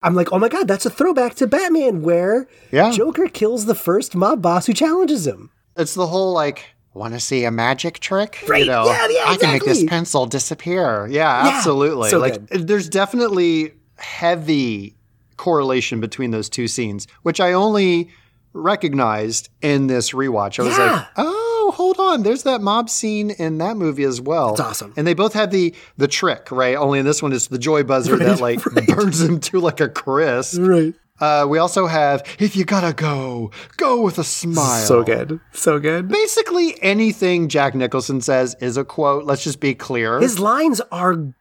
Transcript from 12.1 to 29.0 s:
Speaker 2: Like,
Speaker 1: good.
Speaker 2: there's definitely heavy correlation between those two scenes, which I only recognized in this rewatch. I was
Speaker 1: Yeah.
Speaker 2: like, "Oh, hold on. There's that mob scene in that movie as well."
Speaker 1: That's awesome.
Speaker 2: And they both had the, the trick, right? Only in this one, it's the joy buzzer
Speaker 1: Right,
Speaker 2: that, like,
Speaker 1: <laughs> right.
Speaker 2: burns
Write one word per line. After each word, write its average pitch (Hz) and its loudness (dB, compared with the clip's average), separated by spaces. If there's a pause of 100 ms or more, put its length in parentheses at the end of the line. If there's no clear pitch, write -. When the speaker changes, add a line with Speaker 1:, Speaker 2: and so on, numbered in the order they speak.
Speaker 2:
Like, 110 -2
Speaker 1:
good. 175 -4
Speaker 2:
there's 196 0
definitely 185 0 (240)
heavy 143 -2 (400)
correlation 131 0
between 117 -6
those 110 -4
two 120 -4
scenes, 107 -6 (160)
which 170 -2
I 180 2
only 185 2 (440)
recognized 135 -2 (120)
in 143 0
this 123 0
rewatch. 117 -2
I 127 0
was - 0
Speaker 1:
Yeah. 392 4
Speaker 2:
like, - -4 (120)
"Oh, 427 -2
hold 370 0
on. 349 2
There's 233 0
that 254 0
mob 220 0
scene 208 -4
in 160 -4
that 190 -2
movie 151 -2
as 123 -2
well." 135 0
Speaker 1:
That's - 0
awesome. - -8
Speaker 2:
And 151 -2
they 170 2
both 190 0
had 214 0
the, 175 2 (240)
the 143 2
trick, 143 -2
right? 127 0
Only 139 0
in 135 0
this 147 0
one, 143 -2
it's 120 -2
the 127 -6
joy 147 2
buzzer 127 2
Speaker 1:
Right, 165 2
Speaker 2:
that, - 4
like, 120 -2
Speaker 1:
<laughs> - -2
right. - 2
Speaker 2:
burns 190 2